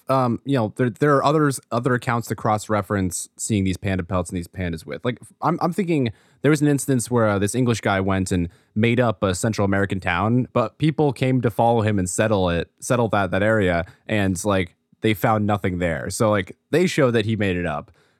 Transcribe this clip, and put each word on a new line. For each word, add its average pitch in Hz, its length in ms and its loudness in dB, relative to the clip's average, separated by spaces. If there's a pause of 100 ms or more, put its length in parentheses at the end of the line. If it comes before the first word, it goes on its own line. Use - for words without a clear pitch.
um, 127 380 2
you 139 100 0
know, 113 200 0
there, 123 160 0
there 147 240 2
are 135 80 2
others, 147 360 2 (120)
other 123 240 0
accounts 117 320 -2
to 113 80 -4
cross-reference 104 1000 -2
seeing 104 260 0
these 92 140 0
panda 95 260 -2
pelts 90 260 -4
and 95 80 -6
these 85 100 -8
pandas 85 380 -8
with. 71 180 -10
Like, 120 140 -4 (240)
I'm, 160 220 0
I'm 175 100 0
thinking 160 380 -2 (320)
there 143 80 4
was 143 100 2
an 147 60 4
instance 135 420 0
where, 117 180 2
uh, 101 120 2
this 101 160 0
English 120 260 0
guy 98 180 0
went 95 320 0
and 87 180 0 (260)
made 117 240 2
up 113 240 0
a 95 100 2
Central 104 320 -2
American 98 340 0
town, 101 540 0
but 120 240 -2
people 147 360 0
came 131 280 0
to 117 80 0
follow 117 320 2
him 107 160 0
and 90 100 -2
settle 107 420 0
it, 85 200 -2 (100)
settle 120 280 0
that, 98 240 0
that 95 100 0
area, 95 440 2 (200)
and, 98 400 -2
like, 95 300 0 (260)
they 110 140 2
found 107 320 0
nothing 98 320 -2
there. 82 320 -4
So, 110 180 0
like, 104 260 -2 (140)
they 175 160 2
show 147 240 2
that 113 160 2
he 113 100 -2
made 98 200 0
it 87 100 -2
up. 73 260 -8 (280)